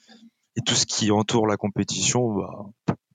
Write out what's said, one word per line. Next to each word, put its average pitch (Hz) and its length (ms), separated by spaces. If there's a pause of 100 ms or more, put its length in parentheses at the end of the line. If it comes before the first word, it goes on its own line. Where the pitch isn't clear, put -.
(560)
et 117 60
tout 113 140
ce - 100
qui - 240
entoure 107 380
la 101 100
compétition, 101 800
bah, - 600 (200)